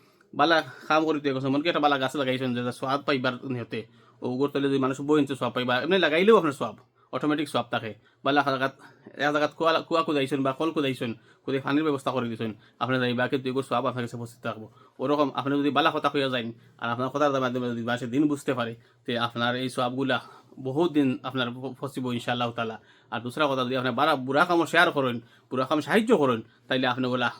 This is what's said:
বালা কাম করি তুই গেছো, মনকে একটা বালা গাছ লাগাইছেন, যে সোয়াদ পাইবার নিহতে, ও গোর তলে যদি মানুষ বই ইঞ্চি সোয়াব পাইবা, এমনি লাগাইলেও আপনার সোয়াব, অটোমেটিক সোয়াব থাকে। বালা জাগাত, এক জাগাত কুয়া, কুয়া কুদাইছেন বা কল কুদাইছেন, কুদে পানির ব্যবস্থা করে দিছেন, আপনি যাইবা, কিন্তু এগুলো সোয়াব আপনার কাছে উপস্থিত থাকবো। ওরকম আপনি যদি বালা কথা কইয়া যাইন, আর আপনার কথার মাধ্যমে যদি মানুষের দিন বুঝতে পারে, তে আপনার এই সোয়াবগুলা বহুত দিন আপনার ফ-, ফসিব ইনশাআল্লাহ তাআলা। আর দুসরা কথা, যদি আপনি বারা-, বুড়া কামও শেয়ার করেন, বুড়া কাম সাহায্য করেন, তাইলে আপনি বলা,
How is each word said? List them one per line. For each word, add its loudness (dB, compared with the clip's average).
বালা 4
কাম 4
করি 0
তুই 0
গেছো, -2
মনকে 2
একটা 2
বালা 4
গাছ -2
লাগাইছেন, 0
যে -2
সোয়াদ -2
পাইবার 0
নিহতে, -6
ও -4
গোর 0
তলে 0
যদি 2
মানুষ 0
বই 4
ইঞ্চি 0
সোয়াব -4
পাইবা, 0
এমনি 2
লাগাইলেও 6
আপনার 2
সোয়াব, -6
অটোমেটিক 0
সোয়াব -2
থাকে। -4
বালা 4
জাগাত, -2
এক 0
জাগাত 0
কুয়া, 0
কুয়া 0
কুদাইছেন 0
বা 0
কল -2
কুদাইছেন, -2
কুদে -2
পানির 0
ব্যবস্থা 0
করে -2
দিছেন, -6
আপনি 0
যাইবা, 0
কিন্তু -2
এগুলো -2
সোয়াব -2
আপনার -4
কাছে -10
উপস্থিত -14
থাকবো। -8
ওরকম 2
আপনি 0
যদি 2
বালা 2
কথা 0
কইয়া 0
যাইন, -4
আর -4
আপনার -2
কথার 2
মাধ্যমে -2
যদি -6
মানুষের -4
দিন 2
বুঝতে -2
পারে, -4
তে -2
আপনার -2
এই -4
সোয়াবগুলা -2
বহুত 0
দিন 2
আপনার -2
ফ-, -10
ফসিব -6
ইনশাআল্লাহ -2
তাআলা। -6
আর -6
দুসরা -2
কথা, 0
যদি -2
আপনি 0
বারা-, 2
বুড়া 2
কামও 2
শেয়ার 4
করেন, 0
বুড়া 0
কাম 0
সাহায্য 4
করেন, 2
তাইলে 0
আপনি 0
বলা, 0